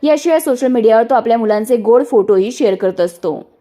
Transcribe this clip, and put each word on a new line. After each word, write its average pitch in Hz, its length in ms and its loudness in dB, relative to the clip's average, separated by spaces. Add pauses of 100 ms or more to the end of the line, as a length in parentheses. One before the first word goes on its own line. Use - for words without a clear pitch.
याशिवाय 302 380 0
सोशल 269 260 -2
मीडियावर 226 360 2
तो 247 120 0
आपल्या 233 240 0
मुलांचे 220 380 -2
गोड 233 280 2
फोटोही 208 480 0
शेअर 233 220 0
करत 185 260 -4
असतो. 175 460 -6 (140)